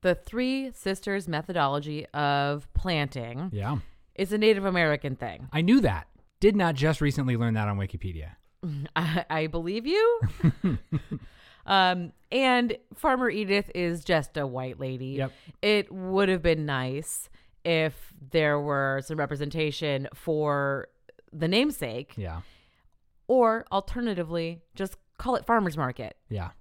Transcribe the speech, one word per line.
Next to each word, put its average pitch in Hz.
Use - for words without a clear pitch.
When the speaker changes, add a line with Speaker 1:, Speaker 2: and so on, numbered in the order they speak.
Speaker 1:
the 180
Three 254
Sisters 196
methodology 151
of 143
planting 143
Speaker 2:
Yeah. 107
Speaker 1:
is 190
a 214
Native 214
American 151
thing. 117
Speaker 2:
I 151
knew 226
that. 101
Did 202
not 170
just 143
recently 135
learn 117
that 107
on 104
Wikipedia. 87
Speaker 1:
<laughs> 147
I, 165
I 160
believe 170
you. 440
Speaker 2:
<laughs> 165
Speaker 1:
Um, 180
and 247
Farmer 247
Edith 202
is 170
just 160
a 139
white 131
lady. 131
Speaker 2:
Yep. 135
Speaker 1:
It 208
would 190
have 185
been 156
nice 135
if 160
there 151
were 139
some 156
representation 147
for 143
the 160
namesake. 170
Speaker 2:
Yeah. 85
Speaker 1:
Or 233
alternatively, 175
just 190
call 247
it -
Farmer's 208
Market 127
Speaker 2:
Yeah. 95